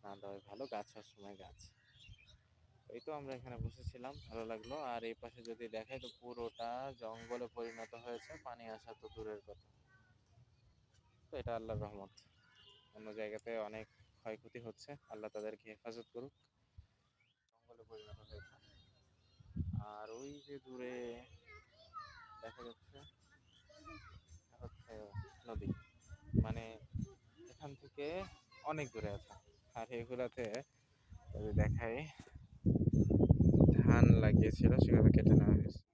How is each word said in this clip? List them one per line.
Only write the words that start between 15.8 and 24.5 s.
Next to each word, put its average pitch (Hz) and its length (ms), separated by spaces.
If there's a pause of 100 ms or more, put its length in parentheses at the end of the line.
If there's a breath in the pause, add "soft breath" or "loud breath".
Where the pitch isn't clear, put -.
করুক। 127 200 (1400)
জঙ্গলে 117 200
পরিণত 107 300 (100)
হয়েছে। - 260 (1400)
আর 107 140 (120)
ওই 139 100 (180)
যে 143 80 (100)
দূরে 123 280 (1500)
দেখা 120 240
যাচ্ছে - 300 (1600)